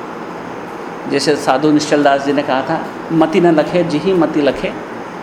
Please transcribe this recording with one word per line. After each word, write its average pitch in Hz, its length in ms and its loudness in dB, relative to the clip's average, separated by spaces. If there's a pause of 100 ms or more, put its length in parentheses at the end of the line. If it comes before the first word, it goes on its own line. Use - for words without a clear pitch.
(1080)
जैसे 139 260 2
साधु 143 360 2
निश्चल 147 320 2
दास 139 220 4
जी 143 80 2
ने 139 100 2
कहा 135 180 0
था, 160 180 -4 (320)
"मति 160 300 4
न 170 100 6
लखे 160 320 2
जिही 160 300 0
मति 156 280 2
लखे, 143 300 0 (520)